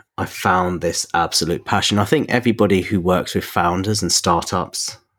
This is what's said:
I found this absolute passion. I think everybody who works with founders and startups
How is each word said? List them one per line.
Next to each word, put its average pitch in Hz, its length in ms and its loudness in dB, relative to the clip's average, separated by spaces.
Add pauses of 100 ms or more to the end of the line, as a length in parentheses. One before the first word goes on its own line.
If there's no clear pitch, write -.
(180)
I - 80 -2
found 90 540 0
this 82 340 -2
absolute 82 500 0
passion. 104 360 0
I 104 40 0
think 147 260 0
everybody 104 520 2
who 95 180 -2
works 90 360 0
with 90 80 -2
founders 95 580 0
and 87 80 -2
startups - 880 -2 (200)